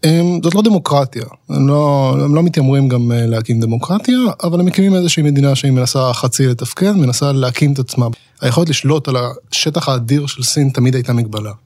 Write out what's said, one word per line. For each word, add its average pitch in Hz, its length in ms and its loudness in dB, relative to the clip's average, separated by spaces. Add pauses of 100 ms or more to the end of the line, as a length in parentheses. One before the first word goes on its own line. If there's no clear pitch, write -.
הם, 170 380 2
זאת 170 120 0
לא 208 60 2
דמוקרטיה, 143 640 0 (240)
הם 139 180 2
לא, 139 560 2
הם 143 120 2
לא 165 80 2
מתיימרים 139 460 2
גם, 120 220 0
אה, 117 140 0
להקים 113 340 -2
דמוקרטיה, 127 580 -2 (260)
אבל 175 160 0
הם 180 60 2
מקימים 190 300 2
איזושהי 170 280 0
מדינה 139 320 2
שהיא 135 160 0
מנסה 127 420 0
חצי 131 340 0
לתפקד, 123 440 -2
מנסה 143 400 0
להקים 135 420 0
את 139 60 -4
עצמה. 123 280 -2 (340)
היכולת 143 280 0
לשלוט 143 380 -2
על 135 80 -2 (360)
השטח 156 380 -2
האדיר 131 360 0
של 135 180 -8
סין 139 260 0
תמיד 127 260 0
הייתה 123 180 -2
מגבלה. 107 380 -4 (140)